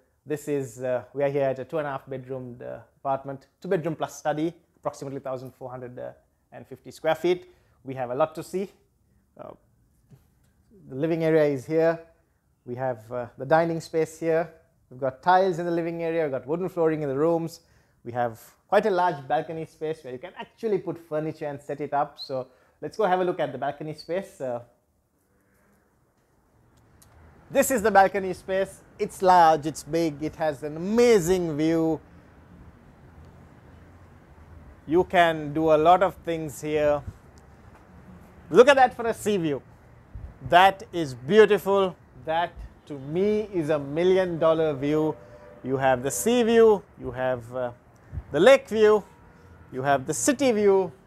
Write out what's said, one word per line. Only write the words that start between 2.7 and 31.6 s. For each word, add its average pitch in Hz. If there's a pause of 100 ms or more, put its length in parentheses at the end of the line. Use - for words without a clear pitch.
apartment, 135 (140)
two 185
bedroom 165
plus -
study, 156 (260)
approximately 139
thousand 131
four 127
hundred 123 (540)
and 127
fifty 131
square 156
feet. 180 (300)
We 131
have 127
a 127
lot 156
to 165
see. 190 (720)
Uh, - (1400)
the 135
living 165
area 160
is 139
here. 160 (680)
We 120
have, 120
uh, 123 (120)
the 135
dining 165
space 156
here. 165 (400)
We've 127
got 131
tiles 185
in 175
the 175
living 170
area. 165
We've 139
got 127
wooden 175
flooring 160
in 147
the 131
rooms. 165 (420)
We 120
have 120 (300)
quite 202
a 214
large 175
balcony 160
space 156
where 127
you 127
can 175
actually 214
put 180
furniture 156
and 143
set 143
it 147
up. 147
So 127 (340)
let's 151
go 214
have 185
a 185
look 175
at 139
the 131
balcony 147
space. 180
Uh, 120 (3000)
this 269
is 254
the 214
balcony 190
space. 190 (160)
It's 208
large, 165
it's 156
big, 151
it 151
has 156
an 151
amazing 185
view. 160 (3000)